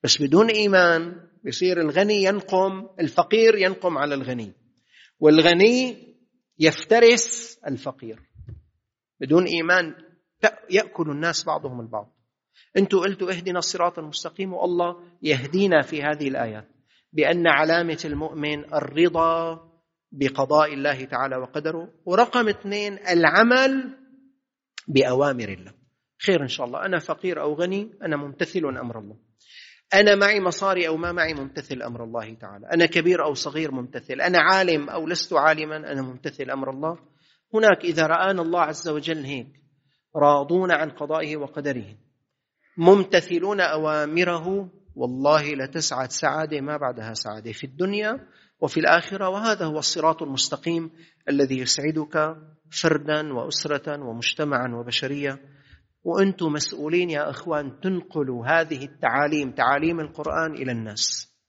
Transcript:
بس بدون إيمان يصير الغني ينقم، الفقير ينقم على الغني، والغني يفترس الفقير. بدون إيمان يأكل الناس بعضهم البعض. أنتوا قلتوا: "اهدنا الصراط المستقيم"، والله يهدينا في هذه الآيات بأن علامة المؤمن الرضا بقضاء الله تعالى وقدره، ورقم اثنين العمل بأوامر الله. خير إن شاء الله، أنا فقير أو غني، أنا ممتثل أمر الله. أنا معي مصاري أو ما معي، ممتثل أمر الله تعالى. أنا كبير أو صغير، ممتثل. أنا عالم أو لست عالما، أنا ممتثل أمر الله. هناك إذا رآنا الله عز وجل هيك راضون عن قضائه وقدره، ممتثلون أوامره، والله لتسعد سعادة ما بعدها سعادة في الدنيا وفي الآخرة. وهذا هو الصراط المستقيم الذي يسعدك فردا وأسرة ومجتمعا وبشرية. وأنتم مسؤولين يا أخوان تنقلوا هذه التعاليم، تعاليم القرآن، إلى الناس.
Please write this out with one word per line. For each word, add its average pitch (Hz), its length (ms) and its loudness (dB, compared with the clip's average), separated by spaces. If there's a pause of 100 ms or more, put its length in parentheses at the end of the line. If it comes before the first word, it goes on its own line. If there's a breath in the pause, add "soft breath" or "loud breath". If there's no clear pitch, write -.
بس 151 180 2
بدون 170 280 4
إيمان 180 760 2 (180)
يصير 175 360 0
الغني 196 420 2
ينقم، 190 680 -2 (100)
الفقير 214 560 4
ينقم 185 420 0
على 143 180 0
الغني، 123 380 -6 (680 soft breath)
والغني 175 760 6 (640)
يفترس 226 1080 4
الفقير. 120 520 -10 (1000)
بدون 160 260 4
إيمان 165 500 0 (760)
يأكل 185 400 0
الناس 156 360 -4
بعضهم 147 360 -6
البعض. 110 360 -12 (600 soft breath)
أنتوا 196 240 2
قلتوا: 190 300 -4
"اهدنا 180 280 -4
الصراط 175 400 -2
المستقيم"، 165 540 -10
والله 175 420 -2 (260 loud breath)
يهدينا 151 600 2
في 151 200 -6
هذه 147 260 -2
الآيات 117 400 -6 (460)
بأن 165 340 2
علامة 160 580 2
المؤمن 147 680 -6
الرضا 165 840 0 (520)
بقضاء 143 640 2
الله 139 320 -2
تعالى 131 300 -4
وقدره، 156 580 -8 (120)
ورقم 233 420 2
اثنين 208 460 -4
العمل 226 1040 4 (880)
بأوامر 127 640 2
الله. 92 240 -16 (520)
خير 175 160 2
إن 135 60 -4
شاء 123 200 -6
الله، 127 180 -8
أنا 185 140 -2
فقير 156 420 -6
أو 151 120 -2
غني، 190 380 -4 (100)
أنا 156 160 -4
ممتثل 143 420 -6
أمر 127 400 -6
الله. 104 180 -18 (760 loud breath)
أنا 202 220 8
معي 202 240 2
مصاري 185 480 0
أو 160 100 -2
ما 175 140 -6
معي، 165 220 -2
ممتثل 135 480 -10
أمر 117 220 -10
الله 113 300 -10
تعالى. 104 400 -20
أنا 170 120 6
كبير 165 380 2
أو 147 100 -2
صغير، 147 380 -6
ممتثل. 127 500 -8
أنا 175 200 2
عالم 170 480 2
أو 156 180 -6
لست 175 260 -6
عالما، 156 440 2
أنا 147 240 -8
ممتثل 127 500 -10
أمر 135 180 -6
الله. 156 300 -6 (540)
هناك 220 300 4
إذا 160 240 0
رآنا 180 340 2
الله 170 200 0
عز 156 280 -2
وجل 151 340 -4
هيك 131 380 -10 (540)
راضون 147 560 4
عن 156 180 0
قضائه 151 480 -6
وقدره، 135 580 -6 (840)
ممتثلون 185 840 4
أوامره، 160 1080 0 (260)
والله 143 560 0
لتسعد 135 600 -6
سعادة 156 500 -4
ما 147 160 -6
بعدها 120 360 -6
سعادة 110 380 -10
في - 120 -12
الدنيا 202 640 -4 (320 soft breath)
وفي 156 200 -2
الآخرة. 180 500 2
وهذا 202 360 -2
هو 151 140 -4
الصراط 160 440 -2
المستقيم 160 680 -4 (380 soft breath)
الذي 135 300 0
يسعدك 156 800 -2 (340)
فردا 151 600 0
وأسرة 143 680 -6
ومجتمعا 123 720 -4
وبشرية. 135 640 -6 (640 soft breath)
وأنتم 185 420 0
مسؤولين 156 640 -2
يا 151 200 -4
أخوان 147 500 -6
تنقلوا 147 680 -4
هذه 160 380 0
التعاليم، 139 680 -2
تعاليم 143 480 0
القرآن، 156 540 -6
إلى 127 180 -6
الناس. 110 640 -6 (140)